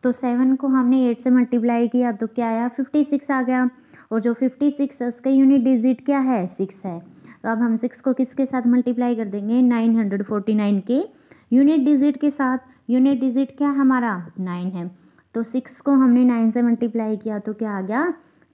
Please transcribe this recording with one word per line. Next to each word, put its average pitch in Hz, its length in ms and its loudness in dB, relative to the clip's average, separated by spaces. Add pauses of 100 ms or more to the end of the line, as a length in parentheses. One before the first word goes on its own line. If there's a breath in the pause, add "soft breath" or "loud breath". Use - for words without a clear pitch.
तो 254 100 0
सेवन 254 420 0
को 269 140 -4
हमने 262 380 2
एट 233 120 -2
से 262 100 -2
multiply 240 580 2
किया 247 240 0
तो 220 180 -6
क्या 233 180 -4
आया, 226 220 -2
फिफ्टी 277 340 -2
सिक्स 285 280 -4
आ 262 100 0
गया। 254 280 0 (420 loud breath)
और 226 100 0
जो 233 120 0
फिफ्टी 262 380 0
सिक्स 285 300 -6
है 247 60 -4
उसका 240 220 -6
unit 269 340 6
digit 247 420 2
क्या 277 140 0
है, 254 280 0
सिक्स - 380 -8
है। 175 140 -8
तो - 500 -14
अब 226 80 -2
हम 226 200 0
सिक्स 240 240 -6
को 262 120 -2
किसके 262 320 -2
साथ 254 220 -2
multiply 247 480 0
कर 220 100 -6
देंगे, 208 360 -2
नाइन 233 360 2
हंड्रेड 202 260 -2
फ़ोर्टी 208 320 -4
नाइन 208 260 0
के 262 220 -2 (480 soft breath)
unit 277 300 4
digit 285 360 2
के 294 140 0
साथ। 262 260 -2 (320 soft breath)
unit 254 300 2
digit 269 380 -2
क्या 285 140 0
हमारा, 262 440 0 (240)
नाइन 180 300 -6
है। 180 200 -8 (460 soft breath)
तो 233 100 -4
सिक्स 247 360 -8
को 285 120 -2
हमने 254 320 4
नाइन 226 260 2
से 240 100 -2
multiply 226 560 -2
किया 214 220 -8
तो 214 140 -10
क्या 208 240 -8
आ 190 40 -6
गया, 254 320 -4 (400 soft breath)